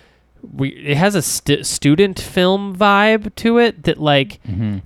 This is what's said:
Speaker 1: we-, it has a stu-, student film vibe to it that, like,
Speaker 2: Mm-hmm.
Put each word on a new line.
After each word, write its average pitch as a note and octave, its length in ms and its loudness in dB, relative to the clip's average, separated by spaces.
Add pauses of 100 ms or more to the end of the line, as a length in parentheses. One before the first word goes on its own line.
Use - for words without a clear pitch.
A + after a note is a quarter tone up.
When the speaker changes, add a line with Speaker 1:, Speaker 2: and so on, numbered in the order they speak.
(520)
Speaker 1:
we-, C3+ 180 -4
it C#3+ 260 -4
has G3+ 180 2
a D#3+ 80 0
stu-, - 420 -2
student F3 560 2
film F#3+ 560 -2
vibe G#3 600 2
to A#3 220 2
it A#3 260 0
that, E3 140 -2
like, C#3+ 480 0
Speaker 2:
Mm-hmm. G#2 400 -4